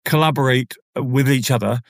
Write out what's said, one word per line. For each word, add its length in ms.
collaborate 720
with 320
each 220
other 400